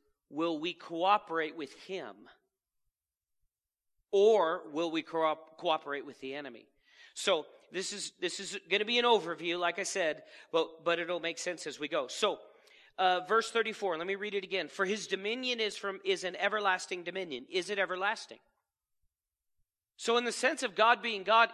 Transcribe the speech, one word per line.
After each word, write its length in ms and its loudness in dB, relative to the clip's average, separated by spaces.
will 280 -2
we 140 -4
cooperate 840 -2
with 180 -10
him? 300 -10
Or 520 6
will 180 0
we 120 0
co-, 360 0
cooperate 480 -2
with 140 -16
the 140 -8
enemy? 320 -12
So, 320 0
this 200 -4
is, 280 -10
this 200 -4
is 180 -10
gonna 140 2
be 140 2
an 60 4
overview, 540 2
like 200 0
I 60 -4
said, 380 -2
but, 320 0
but 140 2
it'll 220 -2
make 180 -4
sense 280 -6
as 120 -8
we 100 -4
go. 200 -2
So, 300 2
uh, 300 4
verse 220 4
thirty-four, 460 0
let 100 -6
me 100 -2
read 180 -6
it 80 -2
again. 260 -4
"For 160 -2
his 220 0
dominion 540 -4
is 160 -2
from, 280 -6
is 200 0
an 120 -6
everlasting 680 0
dominion." 440 -8
Is 220 -2
it 80 -2
everlasting? 600 -2
So 200 0
in 80 2
the 80 -2
sense 300 0
of 120 -4
God 280 6
being 200 -4
God, 320 6